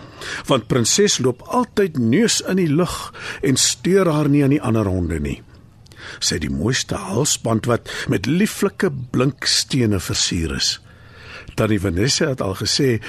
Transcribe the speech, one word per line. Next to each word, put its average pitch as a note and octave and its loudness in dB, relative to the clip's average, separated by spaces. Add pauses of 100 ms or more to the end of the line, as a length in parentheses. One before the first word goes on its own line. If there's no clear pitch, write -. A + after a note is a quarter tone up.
(480)
want C3 0
Prinses D3 2
loop B2+ -2
altyd G3+ 0
neus C3+ 2
in F#3+ 2
die E3 2
lug E3+ 0 (480)
en C3 2
steur F#3 2
haar D3+ 2
nie C#3+ 6
aan C3+ 4
die D3+ 0
ander A2+ 2
honde F2 0
nie. C#2+ -4 (760)
Sy - -2
het - -6
die C#2 -4
mooiste G2 -2
halsband A#2 -2
wat A#2 0 (200)
met A2+ 0
lieflike F#3+ 0 (200)
blink C3+ 0
stene A2 2
versier E2 -2
is. - -2 (840)
Tannie G#2+ 2
Vanessa G2+ 0
het B2+ -4
al F#2+ -4
gesê, A#2+ 0 (120)